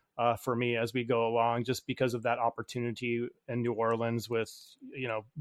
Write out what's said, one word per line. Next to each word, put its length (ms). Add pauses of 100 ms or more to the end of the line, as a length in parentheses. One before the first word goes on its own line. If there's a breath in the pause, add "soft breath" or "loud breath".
(180)
uh, 180
for 200
me 220
as 180
we 80
go 240
along, 360
just 220
because 300
of 80
that 160
opportunity 880 (200)
in 140
New 120
Orleans 540
with, 240 (400)
you 160
know, 180 (160)